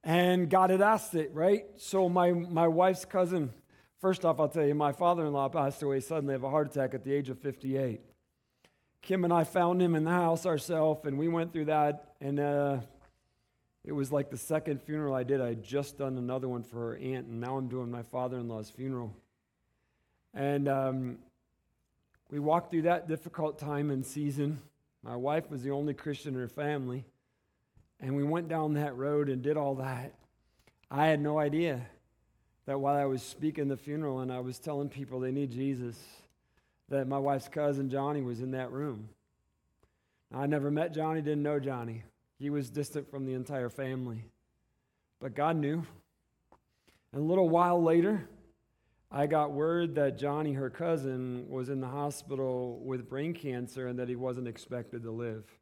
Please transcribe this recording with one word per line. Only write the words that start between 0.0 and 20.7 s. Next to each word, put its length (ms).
And 440
God 200
had 120
asked 340
it, 180
right? 320
So 320
my, 240
my 380
wife's 340
cousin, 500
first 240
off, 160
I'll 80
tell 180
you, 80
my 200
father-in-law 560
passed 340
away 160
suddenly 340
of 120
a 40
heart 180
attack 260
at 100
the 100
age 160
of 100
fifty-eight. 640
Kim 240
and 80
I 100
found 380
him 140
in 100
the 60
house 340
ourselves, 600
and 120
we 100
went 240
through 140
that. 560
And, 180
uh, 400
it 100
was 180
like 180
the 80
second 420
funeral 360
I 80
did. 180
I 60
had 160
just 340
done 220
another 280
one 140
for 300
her 60
aunt, 280
and 160
now 160
I'm 100
doing 220
my 140
father-in-law's 680
funeral. 420
And, 320
um, 500